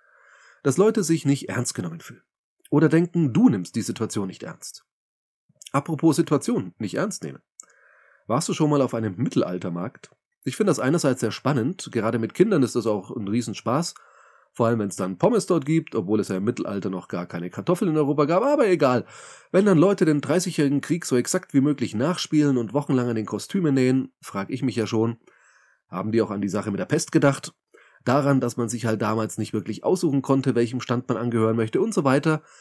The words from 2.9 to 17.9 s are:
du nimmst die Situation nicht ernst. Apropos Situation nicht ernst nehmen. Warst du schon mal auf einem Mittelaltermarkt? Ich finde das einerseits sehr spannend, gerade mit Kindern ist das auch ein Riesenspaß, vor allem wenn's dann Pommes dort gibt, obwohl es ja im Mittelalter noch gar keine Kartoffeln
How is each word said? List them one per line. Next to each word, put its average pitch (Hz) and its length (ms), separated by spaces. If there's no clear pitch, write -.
du 233 160
nimmst 101 280
die 113 60
Situation 104 440
nicht 92 160
ernst. - 420
Apropos 151 440
Situation 156 600
nicht 110 160
ernst 185 280
nehmen. - 180
Warst 127 220
du 190 60
schon 151 160
mal 143 120
auf 127 120
einem 110 220
Mittelaltermarkt? 90 920
Ich 131 120
finde 208 140
das 139 100
einerseits 131 400
sehr 110 100
spannend, 131 640
gerade 113 260
mit 113 160
Kindern 180 280
ist 117 120
das 113 120
auch 101 280
ein 101 140
Riesenspaß, 117 680
vor 120 140
allem 117 120
wenn's 101 180
dann 95 220
Pommes 202 280
dort 160 200
gibt, 160 280
obwohl 104 260
es 95 80
ja 98 80
im 95 80
Mittelalter 101 460
noch 90 180
gar 90 180
keine 90 240
Kartoffeln 175 400